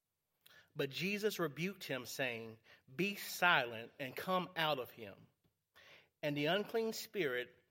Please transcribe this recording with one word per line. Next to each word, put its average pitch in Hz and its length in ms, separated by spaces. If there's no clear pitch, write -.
But 143 160
Jesus 202 480
rebuked 165 460
him, 127 200
saying, 113 540
"Be 202 180
silent 123 880
and 127 140
come 185 420
out 151 240
of 113 100
him." 101 240
And 147 160
the 147 100
unclean 208 460
spirit, 127 560